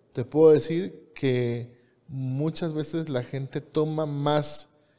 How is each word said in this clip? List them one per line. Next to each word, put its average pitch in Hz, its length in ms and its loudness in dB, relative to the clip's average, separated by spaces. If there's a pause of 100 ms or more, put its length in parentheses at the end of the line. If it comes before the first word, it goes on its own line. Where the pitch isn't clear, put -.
(120)
te 123 140 -6
puedo 156 260 8
decir 165 640 0
que 120 640 -2 (300)
muchas 143 680 -4
veces 156 360 -6
la 127 140 -2
gente 135 380 -8
toma 156 440 -2
más, 147 640 -2 (320)